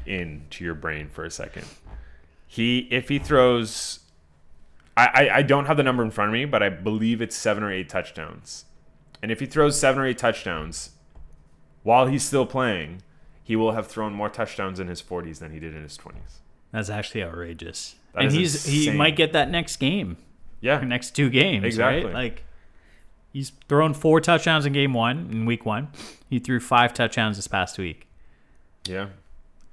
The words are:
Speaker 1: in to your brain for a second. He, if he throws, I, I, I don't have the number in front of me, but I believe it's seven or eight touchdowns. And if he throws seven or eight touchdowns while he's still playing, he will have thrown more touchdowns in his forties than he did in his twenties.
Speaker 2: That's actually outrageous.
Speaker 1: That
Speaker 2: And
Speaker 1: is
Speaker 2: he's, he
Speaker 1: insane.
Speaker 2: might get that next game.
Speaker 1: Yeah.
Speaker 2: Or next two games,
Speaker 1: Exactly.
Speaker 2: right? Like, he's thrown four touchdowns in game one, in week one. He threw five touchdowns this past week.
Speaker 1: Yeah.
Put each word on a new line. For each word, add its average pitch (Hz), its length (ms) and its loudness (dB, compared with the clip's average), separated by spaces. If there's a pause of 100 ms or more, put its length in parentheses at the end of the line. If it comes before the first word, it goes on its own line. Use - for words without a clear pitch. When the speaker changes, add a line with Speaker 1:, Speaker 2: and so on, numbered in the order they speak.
Speaker 1:
in 78 440 -6
to - 140 -12
your 85 100 -4
brain 76 340 -8
for 80 160 -12
a 82 60 -10
second. - 340 -12 (840)
He, 120 460 0
if 123 160 0
he 143 100 0
throws, 123 840 2 (960)
I, 123 100 8 (240)
I, 101 80 4
I 143 40 6
don't 139 240 2
have 151 100 2
the 147 60 4
number 127 220 2
in 110 80 -4
front 104 160 0
of 107 40 -2
me, 120 120 -2
but 120 180 0
I 101 60 4
believe 107 520 -2
it's 113 140 -6
seven 107 300 -2
or 101 80 -4
eight 95 160 -6
touchdowns. - 760 -10 (540)
And 110 120 -4
if - 80 -4
he 139 60 -4
throws 147 320 4
seven 135 220 4
or 135 60 0
eight 127 120 0
touchdowns 85 720 -2 (920)
while 123 240 6
he's 135 160 0
still 135 240 0
playing, 95 560 -4 (400)
he 110 140 -2
will 110 160 2
have 107 160 -6
thrown 107 240 -6
more 104 160 -4
touchdowns 98 500 -6
in 95 80 -6
his 87 140 -10
forties 85 400 -10
than 80 100 -14
he 78 80 -14
did 78 160 -12
in 78 80 -14
his 73 140 -16
twenties. - 440 -18 (300)
Speaker 2:
That's 104 200 -6
actually 104 340 -6
outrageous. 85 720 -12 (160)
Speaker 1:
That - 120 -2
Speaker 2:
And 135 40 6
Speaker 1:
is 139 60 4
Speaker 2:
he's, 156 320 2
he 143 180 2
Speaker 1:
insane. 147 120 4
Speaker 2:
might 147 200 4
get 160 160 4
that 147 180 2
next 170 260 -2
game. 135 400 -2 (440)
Speaker 1:
Yeah. 131 200 2
Speaker 2:
Or - 40 -2
next 123 320 -4
two 143 140 4
games, 131 340 4
Speaker 1:
Exactly. 123 400 2
Speaker 2:
right? 95 100 -6
Like, 120 300 -6 (880)
he's 139 180 -8 (180)
thrown 151 260 4
four 156 260 6
touchdowns 160 460 4
in 139 60 0
game 139 220 2
one, 123 380 0
in 113 140 -2
week 117 200 -2
one. 117 220 -4 (420)
He 127 80 0
threw 123 220 0
five 120 340 4
touchdowns 110 420 0
this 98 120 -10
past 95 300 -2
week. 87 280 -8 (800)
Speaker 1:
Yeah. 95 220 -8 (640)